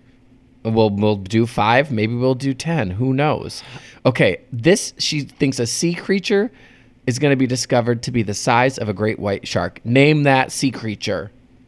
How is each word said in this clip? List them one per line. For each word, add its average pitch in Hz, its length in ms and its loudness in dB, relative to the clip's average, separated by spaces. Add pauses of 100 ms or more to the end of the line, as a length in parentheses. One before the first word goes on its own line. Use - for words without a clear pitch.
(640)
We'll, 110 260 4
we'll 104 260 2
do 101 300 0
five. 120 440 2
Maybe 110 260 -2
we'll 127 200 2
do 135 180 -4
ten. 147 380 -2
Who 127 220 -2
knows? 139 500 -2 (420)
Okay, 120 360 2 (100)
this, 120 460 2
she - 240 -4
thinks 135 380 -2
a 120 80 0
sea 170 260 -2
creature 202 580 0 (540)
is 123 140 -2
gonna 143 180 2
be 127 100 2
discovered 120 560 -2
to 127 80 -6
be 123 100 0
the 104 120 -4
size 127 440 2
of 107 120 -4
a 104 40 -4
great 101 240 -2
white 101 300 -4
shark. 92 380 -4
Name 143 380 4
that 135 280 2
sea 135 200 -2
creature. 104 600 -6 (360)